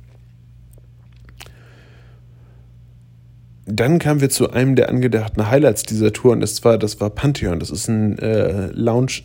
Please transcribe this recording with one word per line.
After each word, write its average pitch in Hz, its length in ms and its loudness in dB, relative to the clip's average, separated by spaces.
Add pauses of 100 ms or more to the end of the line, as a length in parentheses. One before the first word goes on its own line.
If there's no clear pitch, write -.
(3750)
Dann 117 340 2
kamen 147 220 0
wir 139 80 2
zu - 200 0
einem 131 260 2
der - 140 4
angedachten 113 600 -2
Highlights 135 320 4
dieser 107 300 0
Tour - 180 4
und 113 80 2
das - 240 -4
war, 113 160 4
das - 200 -4
war 104 120 -2
Pantheon. 123 480 -2
Das - 100 -8
ist - 200 -6
ein, 107 280 0
äh, 101 500 -2
Lounge 117 580 -2